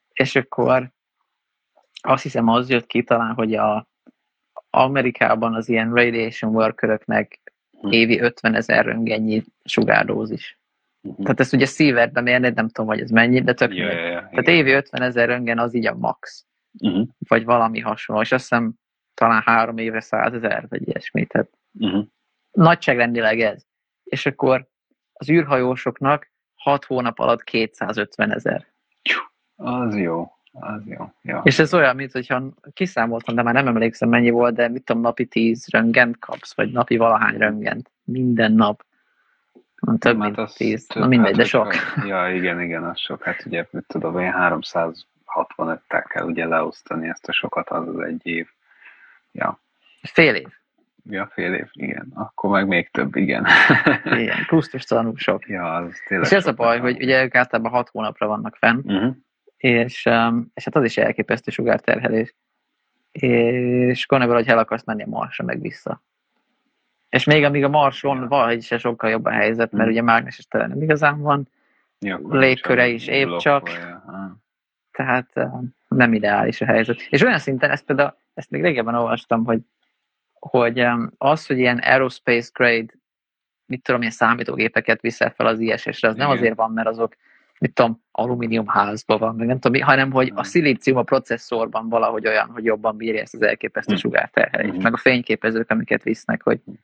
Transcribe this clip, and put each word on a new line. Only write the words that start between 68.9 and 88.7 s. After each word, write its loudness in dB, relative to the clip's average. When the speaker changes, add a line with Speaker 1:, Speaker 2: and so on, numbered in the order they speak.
Speaker 1:
jobb -2
a 2
helyzet, 0
mert 0
Speaker 2:
Mhm. 2
Speaker 1:
ugye 0
mágneses 0
tere -2
nem -6
igazán 0
van, 0
Speaker 2:
Ja, -6
akkor -6
Speaker 1:
légköre 4
Speaker 2:
nincsen -4
Speaker 1:
is 2
épp 2
Speaker 2:
blokkolja. 0
Speaker 1:
csak. -14
Speaker 2:
Aha. -14
Speaker 1:
Tehát, -2
um, -6
nem 4
ideális 2
a -2
helyzet. 0
És 2
olyan 4
szinten, -2
ezt -4
például, 0
ezt -16
még -4
régebben 0
olvastam, 0
hogy, 0
hogy, 0
um, 0
az, 0
hogy -2
ilyen 2
aerospace 0
grade, 0
mit -10
tudom 0
én, -2
számítógépeket 0
viszel -2
fel -2
az 2
I 0
S -10
S-re, -2
az -2
nem -2
Speaker 2:
Igen. 2
Speaker 1:
azért 2
van, -2
mert -2
azok, -4
mit -2
tudom, 0
alumínium -2
házban 0